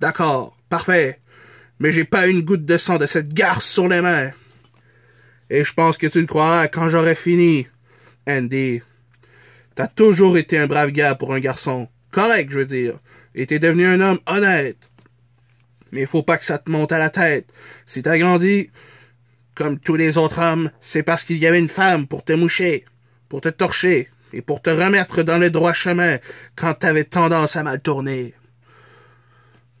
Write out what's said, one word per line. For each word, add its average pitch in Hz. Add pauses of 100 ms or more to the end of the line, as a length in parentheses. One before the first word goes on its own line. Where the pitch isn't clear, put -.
d'accord, 143 (100)
parfait. 170 (580)
Mais 156
j'ai 165
pas 185
une 185
goutte 160
de 170
sang 170
de 147
cette 151
garce 185
sur 185
les 180
mains. 156 (1200)
Et 139
je -
pense 165
que 160
tu 165
le 160
croiras 160
quand 165
j'aurai 165
fini, 170 (640)
Andy. 131 (920)
T'as -
toujours 190
été 160
un 147
brave 143
gars 151
pour 131
un 131
garçon. 127 (240)
Correct, 196
je 139
veux 135
dire. 127 (380)
Et 131
t'es 151
devenu 165
un 185
homme 190
honnête. 175 (1040)
Mais 135
faut 151
pas 190
que -
ça 151
te -
monte 151
à 165
la 156
tête. 160 (340)
Si -
t'as 160
grandi, 180 (840)
comme 147
tous 160
les 160
autres 160
hommes, 165
c'est -
parce 165
qu'il 165
y 160
avait 170
une 170
femme 175
pour 147
te -
moucher, 165 (420)
pour 143
te 160
torcher, 165 (220)
et 120
pour 147
te -
remettre 180
dans 165
le 175
droit 165
chemin 175 (360)
quand 160
t'avais 156
tendance 165
à 156
mal 139
tourner. 135 (1500)